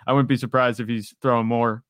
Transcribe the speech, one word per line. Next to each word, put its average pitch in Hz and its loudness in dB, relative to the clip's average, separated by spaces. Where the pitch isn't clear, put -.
I 127 2
wouldn't 139 2
be 131 2
surprised 123 0
if 110 -6
he's 113 -6
throwing 117 2
more 117 0